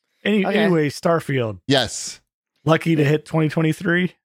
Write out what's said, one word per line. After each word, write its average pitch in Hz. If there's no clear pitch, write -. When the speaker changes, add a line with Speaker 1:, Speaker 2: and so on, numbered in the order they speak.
Speaker 1:
Any-, 202
Speaker 2:
Okay. 202
Speaker 1:
anyway, 170
Starfield. 131
Speaker 3:
Yes. -
Speaker 1:
Lucky 160
to 151
hit 151
twenty 160
twenty-three. 170